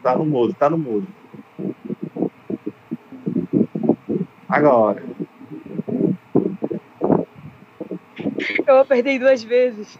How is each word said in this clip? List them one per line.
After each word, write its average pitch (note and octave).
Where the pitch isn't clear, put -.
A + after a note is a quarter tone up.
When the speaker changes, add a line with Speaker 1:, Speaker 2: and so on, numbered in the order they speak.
Speaker 1:
Tá B2+
no D#3+
mudo, A#2+
tá C#3+
no E3+
mudo. A2
Agora. B2+
Speaker 2:
Eu C4
apertei C4+
duas C4
vezes. A3+